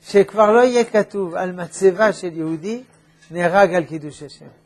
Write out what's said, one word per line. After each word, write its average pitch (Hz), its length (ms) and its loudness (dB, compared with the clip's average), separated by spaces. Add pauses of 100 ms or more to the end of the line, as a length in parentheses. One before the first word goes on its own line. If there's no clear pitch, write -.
שכבר 208 500 2
לא 233 80 6
יהיה 247 240 2
כתוב 202 500 -4
על 185 180 -6
מצבה 185 600 0
של 165 240 -10
יהודי, 165 460 -8 (480)
"נהרג 175 440 2
על 175 100 -2
קידוש 147 380 -14
השם". 135 240 -20 (200)